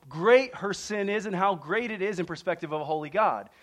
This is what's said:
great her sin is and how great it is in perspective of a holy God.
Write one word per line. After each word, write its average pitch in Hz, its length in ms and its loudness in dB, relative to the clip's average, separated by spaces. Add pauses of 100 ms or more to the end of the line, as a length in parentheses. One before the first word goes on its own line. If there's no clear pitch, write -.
great 233 460 4
her 196 180 -4
sin 202 340 -4
is 208 200 -2
and 196 80 -2
how 196 180 4
great 190 380 -4
it 202 100 -6
is 196 180 -2
in 175 60 -4
perspective 165 480 -6
of 156 80 -2
a 147 40 -6
holy 151 260 -4
God. 151 400 0 (120)